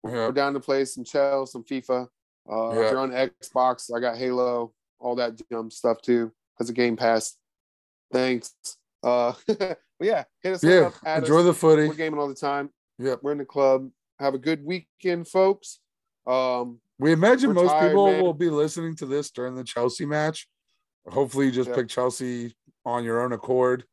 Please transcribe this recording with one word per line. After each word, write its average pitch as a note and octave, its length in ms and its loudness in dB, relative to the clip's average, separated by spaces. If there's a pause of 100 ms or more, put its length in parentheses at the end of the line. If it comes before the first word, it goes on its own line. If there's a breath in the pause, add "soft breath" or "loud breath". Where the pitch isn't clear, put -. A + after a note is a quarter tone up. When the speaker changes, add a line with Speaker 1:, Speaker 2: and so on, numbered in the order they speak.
Speaker 1:
Yeah. A2+ 80 -10 (140)
Speaker 2:
We're A2 60 -2
down C#3 220 -2
to C3+ 60 -4
play C3+ 240 -2
some C3 200 -10
Chell, C#3 420 -2
some B2 180 -16
fifa. B2+ 420 -6 (440)
Uh, A2+ 200 -4
if A#2 60 -6
Speaker 1:
Yeah. A2+ 140 2
Speaker 2:
you're C3 80 0
on C3 120 -4
Xbox, B2+ 840 -2
I A#2 60 -2
got A#2+ 160 -2
Halo, B2 560 -2 (260)
all B2 180 -6
that A#2 240 -4 (100)
dumb A2+ 200 -8
stuff A2+ 320 -2
too. A#2 300 2 (260)
Has A#2+ 120 -4
a - 20 -6
Game A#2+ 240 0
Pass. A2+ 400 0 (760)
Thanks. B2+ 420 -2 (480)
Uh, A#2+ 380 0
<laughs> - 60 -10
but G3 320 -4 (220)
yeah, F#3 240 0 (180)
hit F#3+ 120 -2
us F3 100 -4
Speaker 1:
Yeah, E3+ 240 8
Speaker 2:
up, - 60 -8 (100)
add D#3 180 -2
Speaker 1:
enjoy D#3 180 4
Speaker 2:
us. F3 40 6
Speaker 1:
the F3 100 6
footy. D#3 340 6
Speaker 2:
We're D3+ 60 -4
gaming D#3 240 -6
all C#3+ 100 -4
the C3+ 60 -10
time. C#3+ 360 -4 (280)
Speaker 1:
Yep. B2 240 -4
Speaker 2:
We're C#3+ 100 -2
in D3 60 -4
the C#3 60 -8
club. C3 460 2 (280)
Have C#3 160 -2
a C3+ 40 -6
good D3 260 -4
weekend, E3+ 640 -6
folks. F#3+ 520 0 (460)
Um, B2 540 -2 (180)
Speaker 1:
We D3+ 140 4
imagine A#3+ 380 4
Speaker 2:
we're F3 120 4
Speaker 1:
most F3+ 80 4
Speaker 2:
tired, D#3 200 4
Speaker 1:
people G3 200 6
Speaker 2:
man. F#3+ 120 2
Speaker 1:
will F3 120 2
be E3 160 -2
listening D#3 460 -2
to D#3 100 -12
this C#3+ 240 -4
during B2+ 240 -8
the B2+ 100 -10
Chelsea B2 420 -4
match. D3+ 420 -4 (600)
Hopefully C3+ 380 0
you C3 60 2
just B2 160 -2
Speaker 2:
Yep. B2 80 -4
Speaker 1:
pick B2 120 -2
Chelsea B2 680 -4 (300)
on A#2+ 200 -4
your A#2 180 0
own B2 100 -2
accord. B2+ 600 0